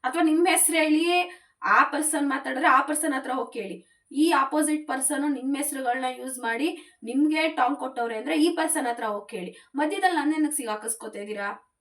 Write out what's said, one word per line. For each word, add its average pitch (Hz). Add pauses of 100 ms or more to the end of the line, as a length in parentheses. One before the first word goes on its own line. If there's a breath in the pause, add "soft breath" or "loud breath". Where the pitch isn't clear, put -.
ಅಥವಾ 320
ನಿಮ್ 320
ಹೆಸ್ರು 330
ಹೇಳಿ, 339 (240 loud breath)
ಆ 220
ಪರ್ಸನ್ 294
ಮಾತಾಡಿದ್ರೆ 269
ಆ 269
ಪರ್ಸನ್ 302
ಹತ್ರ 262
ಹೋಗಿ 247
ಕೇಳಿ. -
ಈ 311
ಅಪೋಸಿಟ್ 302
ಪರ್ಸನ್ 277
ನಿಮ್ 262
ಹೆಸ್ರುಗಳ್ನ 262 (140)
ಯೂಸ್ 254
ಮಾಡಿ 247
ನಿಮ್ಗೆ 302
ಟಾಂಗ್ 277
ಕೊಟ್ಟವ್ರೆ 240
ಅಂದ್ರೆ 302
ಈ 339
ಪರ್ಸನ್ 311
ಹತ್ರ 240
ಹೋಗಿ 214
ಕೇಳಿ. 180 (180 loud breath)
ಮಧ್ಯದಲ್ಲಿ 359
ನನ್ನೇನಕ್ 302
ಸಿಗಾಕಿಸ್ಕೊತಾ 220
ಇದ್ದೀರಾ? 202